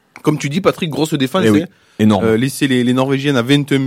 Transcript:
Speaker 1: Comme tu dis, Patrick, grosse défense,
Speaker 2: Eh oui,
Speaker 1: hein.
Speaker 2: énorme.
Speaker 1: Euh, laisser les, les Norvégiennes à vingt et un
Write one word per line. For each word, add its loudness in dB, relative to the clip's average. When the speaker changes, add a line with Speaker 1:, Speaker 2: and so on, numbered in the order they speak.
Speaker 1:
Comme 0
tu -6
dis, -4
Patrick, -2
grosse -4
défense, -2
Speaker 2:
Eh 4
oui, 4
Speaker 1:
hein. -8
Speaker 2:
énorme. 2
Speaker 1:
Euh, 2
laisser -2
les, 0
les 0
Norvégiennes 0
à 2
vingt 0
et 2
un 0